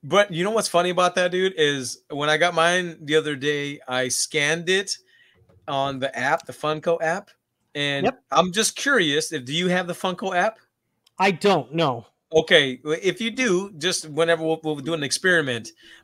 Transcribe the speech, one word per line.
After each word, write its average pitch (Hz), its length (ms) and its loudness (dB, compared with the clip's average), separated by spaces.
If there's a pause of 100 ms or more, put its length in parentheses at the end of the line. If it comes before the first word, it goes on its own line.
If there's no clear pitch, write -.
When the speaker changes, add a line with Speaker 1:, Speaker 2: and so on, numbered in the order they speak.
Speaker 1:
But 190 280 2
you 170 120 -2
know 208 80 -2
what's 214 160 -2
funny 175 220 2
about 180 260 2
that, 180 160 0
dude, 190 260 0
is 143 520 -2
when 147 200 -2
I 151 80 4
got 175 160 2
mine 170 480 2
the 147 140 -2
other 151 220 2
day, 143 500 -4
I 127 220 -2
scanned 156 600 -2
it 196 280 -2 (720)
on 139 320 -2
the 131 180 -4
app, 139 280 -2
the - 80 -16
Funko 156 480 -2
app, 170 280 -2 (460)
and 143 300 -2
Speaker 2:
Yep. - 160 -2 (100)
Speaker 1:
I'm 175 200 4
just 208 240 0
curious, 160 560 2
if, 135 140 -8
do 131 80 -8
you 175 140 0
have 180 200 0
the 175 60 -8
Funko 185 420 -4
app? 202 240 0 (580)
Speaker 2:
I 196 140 4
don't, 160 420 2
no. 139 340 0 (260)
Speaker 1:
Okay, 156 440 4
w-, 156 240 -4
if 190 200 -2
you 226 100 -2
do, 202 460 0
just 160 320 -4
whenever 160 340 2
we'll, 160 200 0
we'll 156 120 -2
do 143 180 -6
an 156 100 -4
experiment. 139 680 0 (320)